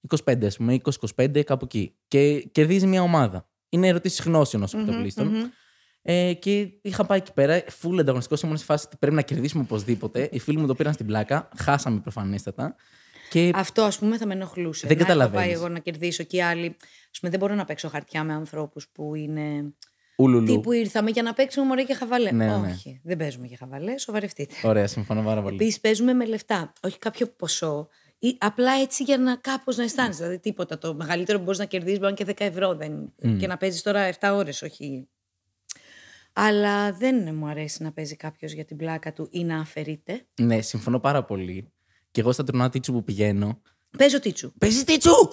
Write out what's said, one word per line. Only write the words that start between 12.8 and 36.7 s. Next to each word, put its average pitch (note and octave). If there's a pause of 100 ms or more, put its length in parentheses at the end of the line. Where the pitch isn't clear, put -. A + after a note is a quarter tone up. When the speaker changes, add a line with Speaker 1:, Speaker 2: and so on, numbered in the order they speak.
Speaker 1:
Και E3+
Speaker 2:
Αυτό, G3
ας G3+
πούμε, A3
θα G#3+
με G3
ενοχλούσε. F3
Speaker 1:
Δεν D3+
Speaker 2:
Να E3
έχω F#3
Speaker 1:
καταλαβαίνεις. B2
Speaker 2:
πάει F3
εγώ E3+
να E3+
κερδίσω E3+
και F3+
οι F3+
άλλοι. E3+ (340)
Ας -
πούμε, F3+
δεν F#3
μπορώ G3+
να G3
παίξω D3+
χαρτιά D3+
με D#3
ανθρώπους D3+
που D3+
είναι D3+ (420)
Speaker 1:
Ουλουλού. B2
Speaker 2:
τύπου A2
«Ήρθαμε A3
για A#3
να A#3
παίξουμε, C4+
μωρέ, C4
και C4
χαβαλέ». A#3+
Speaker 1:
Ναι, A2+
ναι, G#2
ναι. G2
Speaker 2:
Όχι, C3
δεν E3+
παίζουμε B2+
για A#2+
χαβαλέ, D3
σοβαρευτείτε. G#3
Speaker 1:
Ωραία, G#2+
συμφωνώ G#2+
πάρα G#2+
πολύ. G#2
Speaker 2:
Επίσης, G#3+
παίζουμε A3
με B3
λεφτά. G#3+ (100)
Όχι F#3
κάποιο A3+
ποσό, D#3 (300)
ή B3+
απλά B3
έτσι C4+
για C4
να B3+
κάπως C4
να A#3+
αισθάνεσαι. A3+
Δηλαδή, F3
τίποτα. F3
Το E3
μεγαλύτερο F3
που F3+
μπορείς F#3
να G3+
κερδίσεις F#3+
μπορεί G3
να G3
είναι G3+
και G#3
δέκα -
ευρώ. F#3
Δεν D3+ (100)
Speaker 1:
Μμ. G3+
Speaker 2:
και F#3+
να F3+
παίζεις F3+
τώρα G3+
εφτά G3
ώρες, E3
όχι. C#3 (1200)
Αλλά G#3